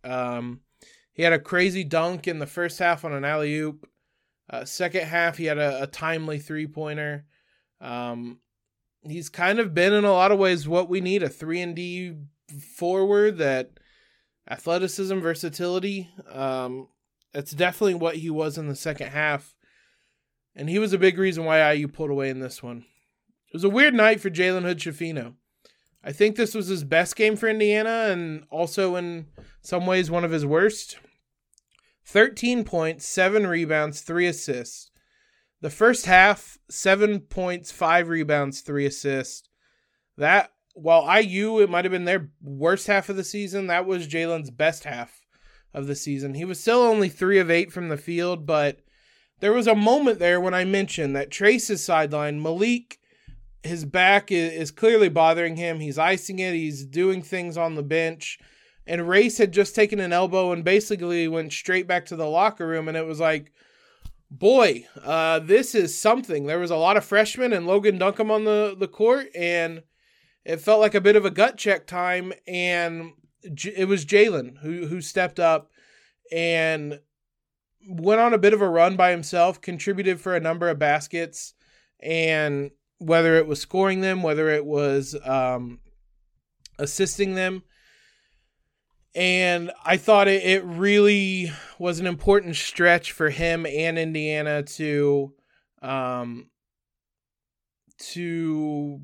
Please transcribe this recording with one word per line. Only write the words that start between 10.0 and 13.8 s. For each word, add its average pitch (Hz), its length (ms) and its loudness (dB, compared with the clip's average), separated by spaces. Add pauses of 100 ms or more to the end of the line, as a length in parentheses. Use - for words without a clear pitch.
a 202 80 4
lot 190 220 4
of 196 40 4
ways, 180 300 0
what 175 220 0
we 185 100 0
need, 185 240 -2
a 139 60 -2
three 160 320 -8
and 170 160 -8
D 175 360 -10 (600)
forward 190 640 2
that 135 340 -2 (800)